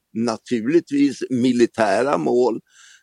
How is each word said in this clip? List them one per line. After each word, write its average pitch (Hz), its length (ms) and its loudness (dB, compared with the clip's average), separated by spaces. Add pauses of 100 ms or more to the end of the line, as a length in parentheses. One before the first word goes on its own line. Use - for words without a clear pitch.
(140)
naturligtvis 127 1160 -2
militära 120 880 0
mål, 123 420 0 (420)